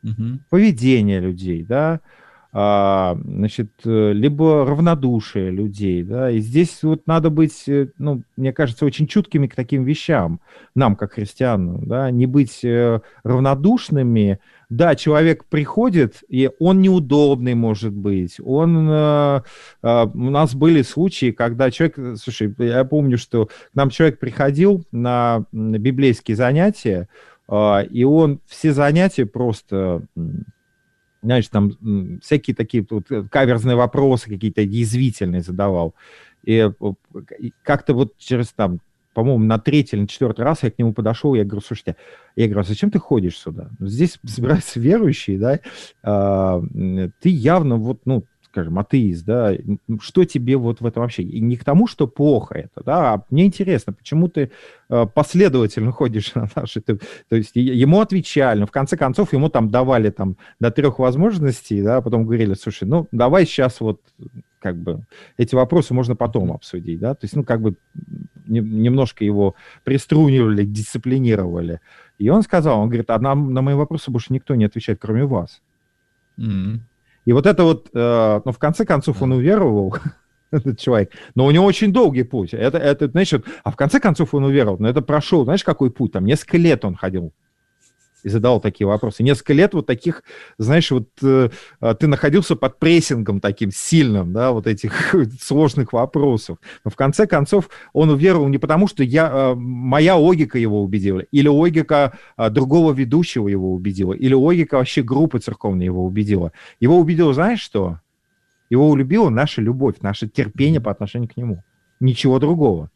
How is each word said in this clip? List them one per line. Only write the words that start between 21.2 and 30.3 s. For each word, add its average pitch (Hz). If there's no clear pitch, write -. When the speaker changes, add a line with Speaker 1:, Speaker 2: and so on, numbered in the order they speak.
Speaker 2:
когда 120
человек, -
слушай, 110
я 120
помню, 139
что 113
к -
нам 135
человек 160
приходил 147
на, 120
м, 110
библейские 120
занятия, 127
а, 104
и 120
он 147
все -
занятия 147
просто, 98
м, 82